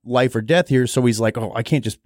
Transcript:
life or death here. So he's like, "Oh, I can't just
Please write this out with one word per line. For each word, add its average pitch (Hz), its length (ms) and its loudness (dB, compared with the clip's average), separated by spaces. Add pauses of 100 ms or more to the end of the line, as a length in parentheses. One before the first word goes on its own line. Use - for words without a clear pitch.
life 123 300 0
or 113 60 0
death 165 280 0
here. 127 180 2
So 127 180 0
he's 113 140 2
like, 113 180 0
"Oh, 110 160 -6
I 117 100 -6
can't 135 200 0
just - 220 -6